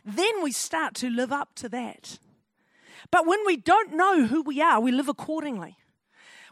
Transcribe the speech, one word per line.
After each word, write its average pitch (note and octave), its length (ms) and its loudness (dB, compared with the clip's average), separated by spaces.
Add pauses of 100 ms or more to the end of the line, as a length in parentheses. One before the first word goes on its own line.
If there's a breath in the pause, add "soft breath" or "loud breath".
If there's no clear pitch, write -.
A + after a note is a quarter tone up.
then F4+ 380 0
we C#4+ 80 -2
start - 440 -4
to B3+ 140 -4
live A#3+ 220 -2
up C#4+ 240 -6
to A#3+ 140 -12
that. - 500 -12 (920 soft breath)
But E4+ 160 4
when F#4 220 4
we F4 100 2
don't F4 380 2
know E4+ 320 4
who A3+ 160 0
we C#4+ 180 -4
are, D4+ 180 4
we B3 120 0
live C4 180 0
accordingly. C#4 680 -6 (760 soft breath)